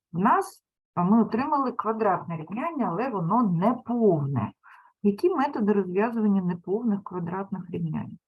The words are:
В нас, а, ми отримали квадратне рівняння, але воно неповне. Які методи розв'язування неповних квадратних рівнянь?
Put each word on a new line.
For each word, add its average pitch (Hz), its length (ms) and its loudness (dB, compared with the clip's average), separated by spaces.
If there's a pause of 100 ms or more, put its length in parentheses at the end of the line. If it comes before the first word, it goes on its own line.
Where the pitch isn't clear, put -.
(140)
В 165 60 -4
нас, 330 460 0 (300)
а, 175 80 0
ми 214 180 6
отримали 269 500 0
квадратне 196 680 -2
рівняння, 240 480 -4
але 190 240 -2
воно 202 340 0
неповне. 180 1080 2 (520)
Які 202 260 2
методи 277 440 2
розв'язування 202 680 2
неповних 196 640 -2
квадратних 180 680 -6
рівнянь? 160 480 -6 (100)